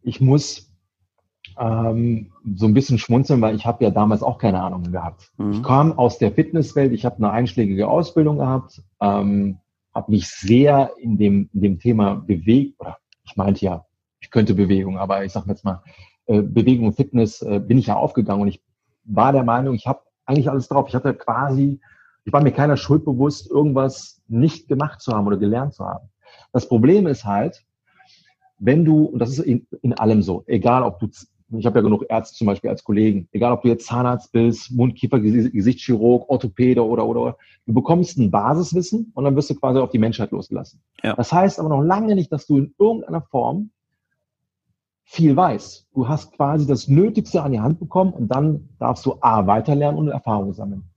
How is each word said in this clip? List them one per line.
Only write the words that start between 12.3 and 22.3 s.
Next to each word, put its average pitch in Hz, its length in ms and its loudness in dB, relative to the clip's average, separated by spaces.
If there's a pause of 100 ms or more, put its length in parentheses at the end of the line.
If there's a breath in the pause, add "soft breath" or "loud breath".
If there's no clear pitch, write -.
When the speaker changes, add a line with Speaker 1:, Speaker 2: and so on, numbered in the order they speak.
Speaker 1:
oder - 180 -14 (260)
ich - 120 -20
meinte 98 300 -2
ja, 90 200 -6 (340)
ich - 100 -20
könnte 110 240 2
Bewegung, 95 440 0
aber 98 280 -4
ich 95 60 -10
sag 95 160 -8
jetzt 101 180 -8
mal, 92 160 -6 (460 soft breath)
äh, 104 140 2
Bewegung 113 460 2
und 104 80 0
Fitness, 120 460 -2
äh, 104 180 -2
bin 101 200 2
ich 110 80 -2
ja 104 80 0
aufgegangen 101 480 -2
und 101 40 0
ich 92 140 -6 (420)
war 113 300 0
der 131 100 2
Meinung, 123 300 0
ich 117 140 -6
habe 135 140 -6 (240)
eigentlich 135 240 0
alles 135 180 -4
drauf. 135 220 0
Ich 123 60 -6
hatte 127 200 -2
quasi, 135 640 -2 (460 soft breath)
ich 104 80 -6